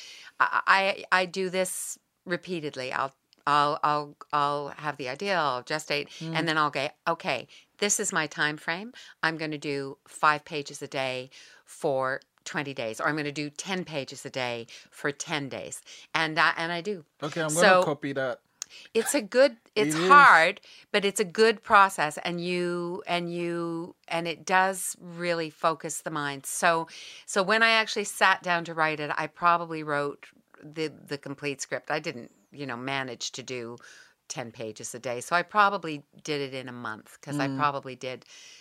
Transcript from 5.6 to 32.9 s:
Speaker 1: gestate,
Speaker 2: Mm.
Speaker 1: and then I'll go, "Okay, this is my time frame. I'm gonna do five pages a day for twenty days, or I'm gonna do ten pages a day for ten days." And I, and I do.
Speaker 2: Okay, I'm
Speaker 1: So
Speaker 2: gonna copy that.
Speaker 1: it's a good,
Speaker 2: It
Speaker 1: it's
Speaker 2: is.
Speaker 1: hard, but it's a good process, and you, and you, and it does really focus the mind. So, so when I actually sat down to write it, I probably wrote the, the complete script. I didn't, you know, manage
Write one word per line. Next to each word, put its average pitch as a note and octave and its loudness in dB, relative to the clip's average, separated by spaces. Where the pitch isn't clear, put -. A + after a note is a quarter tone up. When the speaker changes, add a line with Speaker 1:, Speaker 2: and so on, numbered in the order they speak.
Speaker 1:
gestate, D3+ -4
Speaker 2:
Mm. D#3+ -6
Speaker 1:
and D#3+ 0
then D#3 2
I'll D3+ 2
go, C#3+ -2
"Okay, E3 -2
this G3+ 0
is G3+ -4
my D#3+ 0
time D3+ 0
frame. F#3 -6
I'm D#3+ 0
gonna D3+ -6
do C#3 -6
five D3+ 2
pages D3 -10
a C3+ -10
day C3 -6
for C3 -2
twenty C#3+ -6
days, A2+ -6
or D#3 0
I'm D3+ 0
gonna D3 -4
do D3 -6
ten F#3 -6
pages C#3+ -10
a C3+ -12
day A#2+ -4
for - -4
ten C#3+ -6
days." G2+ -10
And D#3 0
I, D#3+ 4
and E3 -4
I E3+ -4
do. F3+ -8
Speaker 2:
Okay, D#3 -4
I'm D#3 0
Speaker 1:
So E3+ 4
Speaker 2:
gonna F#3 8
copy D3 -2
that. C3 -4
Speaker 1:
it's A3+ 0
a C#4+ 2
good, A#3+ 4
Speaker 2:
It G#3 2
Speaker 1:
it's D3+ 2
Speaker 2:
is. E3+ 2
Speaker 1:
hard, F#3+ 10
but G3+ 2
it's G3 0
a G#3+ 2
good G#3+ 4
process, F#3+ 6
and F3 -4
you, F3 -2
and F3 -2
you, E3+ -4
and E3+ -2
it D#3 -8
does F#3 2
really E3+ -4
focus D#3+ -2
the E3+ -6
mind. C#3+ -4
So, E3 2
so - 2
when G#3+ 2
I A3+ 4
actually A3 2
sat F#3+ 4
down F3 0
to E3 -10
write D#3 0
it, D3 -4
I D#3 -4
probably E3+ 0
wrote C#3+ -4
the, D3+ -6
the C#3+ -8
complete C#3 -8
script. - -8
I D3+ 0
didn't, C#3+ -10
you C#3+ -12
know, B2 -6
manage C3 -6